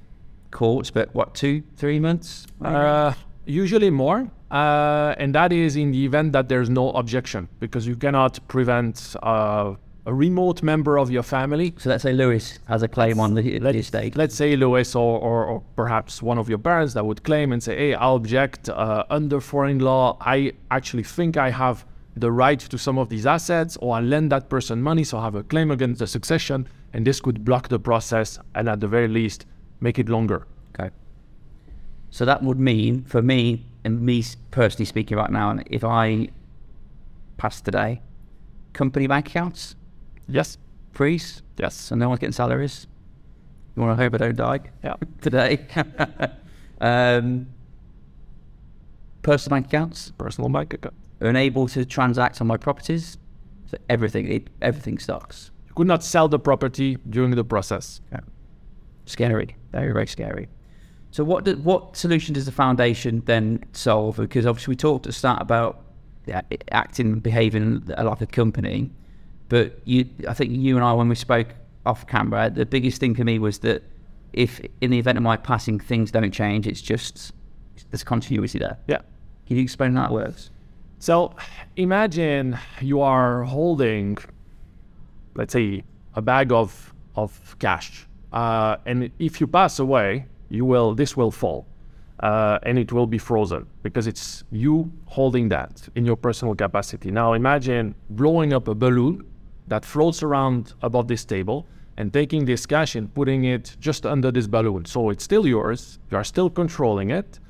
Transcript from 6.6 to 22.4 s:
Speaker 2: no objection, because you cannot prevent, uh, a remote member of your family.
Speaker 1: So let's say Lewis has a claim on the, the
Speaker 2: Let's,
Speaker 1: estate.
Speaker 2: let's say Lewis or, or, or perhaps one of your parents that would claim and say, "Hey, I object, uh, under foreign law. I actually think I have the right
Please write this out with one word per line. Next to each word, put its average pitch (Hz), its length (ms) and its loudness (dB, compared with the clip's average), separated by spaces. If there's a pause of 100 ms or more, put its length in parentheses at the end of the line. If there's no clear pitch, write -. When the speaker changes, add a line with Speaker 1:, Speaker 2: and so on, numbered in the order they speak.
Speaker 2:
no 127 220 4
objection, 120 560 -4 (100)
because 117 300 -4
you 120 80 -4
cannot 135 500 2
prevent, 120 760 0
uh, 104 520 0 (320)
a 117 80 -2
remote 180 480 2
member 156 360 2
of 127 120 2
your 123 140 0
family. 147 540 -2
Speaker 1:
So - 100 -2
let's - 140 2
say 135 100 2
Lewis 127 560 2
has 113 140 2
a 113 60 2
claim 113 300 2
on 107 160 4
the, 110 80 2
the 110 160 -2
Speaker 2:
Let's, 120 200 0
Speaker 1:
estate. 107 380 -4
Speaker 2:
let's 143 200 2
say 147 180 4
Lewis 127 400 4
or, 117 240 2
or, 117 280 0
or 113 160 -4 (140)
perhaps 113 460 -2
one 117 160 0
of 113 100 -2
your 107 100 0
parents 160 360 2
that 107 100 0
would 107 200 -4
claim 151 280 2
and 120 80 0
say, 113 160 -4
"Hey, 143 180 2
I 120 120 2
object, 127 640 0
uh, 110 420 0
under 147 300 0
foreign 139 380 0
law. 131 420 4
I 135 320 2 (180)
actually 123 340 -2
think 170 320 -2
I 135 140 2
have 127 360 -2 (280)
the 117 160 0
right 127 300 4